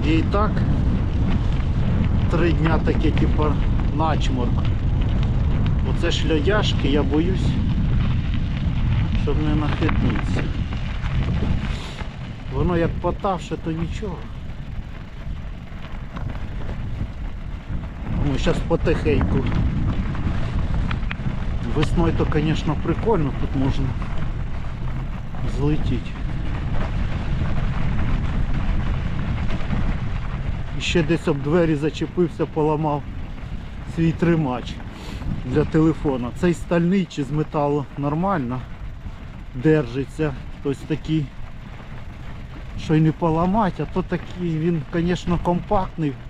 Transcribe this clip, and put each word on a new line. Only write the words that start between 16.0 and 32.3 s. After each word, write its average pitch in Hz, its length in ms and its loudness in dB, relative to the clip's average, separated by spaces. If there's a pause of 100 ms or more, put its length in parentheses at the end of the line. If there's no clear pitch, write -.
Ну, 135 100 2
щас - 200 4 (100)
потихеньку. 151 680 2 (2500)
Весною 165 380 4
то, 156 120 2
конечно, 156 580 2
прикольно, 160 480 2 (100)
тут 135 220 0
можна 135 220 2 (1700)
злетіти. 139 540 0 (4000)
І 135 40 -2
ще 170 220 2
десь 156 240 0
об 143 140 0
двері 160 340 4
зачепився, 156 680 -2